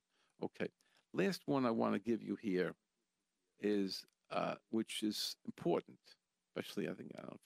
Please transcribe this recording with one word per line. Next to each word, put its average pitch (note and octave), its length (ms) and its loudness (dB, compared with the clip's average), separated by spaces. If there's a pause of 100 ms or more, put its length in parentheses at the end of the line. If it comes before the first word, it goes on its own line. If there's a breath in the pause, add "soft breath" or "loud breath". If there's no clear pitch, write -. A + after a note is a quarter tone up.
(420)
Okay. D#3 260 -4 (460 soft breath)
Last F#3+ 320 0
one C3+ 200 4
I A#2 40 4
wanna A2+ 280 2
give G#2+ 240 0
you G2+ 140 -2
here F2+ 380 2 (880)
is, G2+ 440 2 (260)
uh, - 240 0 (160)
which - 320 -2
is - 420 -2
important, - 540 -2 (500)
especially, - 400 -4
I F2+ 60 -4
think, - 220 -10
I - 40 -12
don't - 120 -12
know - 120 -14